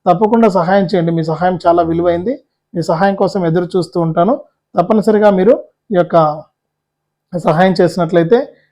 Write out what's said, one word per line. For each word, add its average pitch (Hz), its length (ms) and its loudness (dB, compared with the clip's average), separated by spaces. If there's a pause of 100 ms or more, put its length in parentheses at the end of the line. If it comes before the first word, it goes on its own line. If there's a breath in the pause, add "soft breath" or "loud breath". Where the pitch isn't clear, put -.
(100)
తప్పకుండా 220 380 2
సహాయం 185 360 0
చేయండి. 170 280 -2
మీ 165 100 -2
సహాయం 170 440 -2
చాలా 170 160 4
విలువైంది. 175 580 -2 (340)
మీ 170 80 -4
సహాయం 190 320 0
కోసం 190 320 -2
ఎదురు 170 300 -2
చూస్తూ 175 240 -2
ఉంటాను. 170 400 0 (380)
తప్పనిసరిగా 208 520 2
మీరు 202 340 2 (280)
ఈ - 20 -4
యొక్క 165 480 0 (960)
సహాయం 180 420 0
చేసినట్లయితే 175 720 0 (200 soft breath)